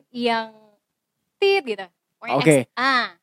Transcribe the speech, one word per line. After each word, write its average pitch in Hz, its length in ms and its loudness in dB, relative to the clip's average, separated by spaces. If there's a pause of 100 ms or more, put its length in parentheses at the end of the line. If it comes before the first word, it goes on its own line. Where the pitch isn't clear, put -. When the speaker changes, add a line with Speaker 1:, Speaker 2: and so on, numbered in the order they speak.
Speaker 1:
yang 226 480 -4 (800)
tit 392 260 2
gitu. 214 220 -8 (320)
Pokoknya 220 220 -6
Speaker 2:
Oke. 143 240 4
Speaker 1:
X-, - 120 -12
ah. 247 380 -2 (120)